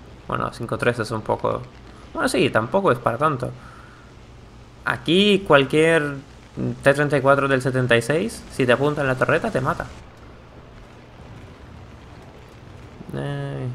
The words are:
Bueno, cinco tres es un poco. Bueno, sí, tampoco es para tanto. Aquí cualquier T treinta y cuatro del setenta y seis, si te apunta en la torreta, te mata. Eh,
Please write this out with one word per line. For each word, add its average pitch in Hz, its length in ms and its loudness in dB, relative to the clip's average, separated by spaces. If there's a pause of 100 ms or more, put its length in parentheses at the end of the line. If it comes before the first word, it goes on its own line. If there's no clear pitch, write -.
(300)
Bueno, 117 240 -4
cinco 113 240 -6
tres 120 220 0
es 107 120 -6
un 110 100 -4
poco. 110 400 -2 (520)
Bueno, 294 160 -2
sí, 185 200 2
tampoco 127 440 2
es 120 40 0
para 117 200 -2
tanto. 127 340 -2 (1300)
Aquí 185 640 2
cualquier 147 680 4 (680)
T 139 140 6
treinta 147 200 2
y 135 60 2
cuatro 139 260 4
del 135 140 2
setenta 127 340 2
y 120 60 4
seis, 175 500 -2
si 135 140 0
te 123 60 4
apunta 147 300 2
en 135 60 0
la 131 80 0
torreta, 135 360 2
te 131 100 0
mata. 151 240 -2 (3250)
Eh, 139 600 -6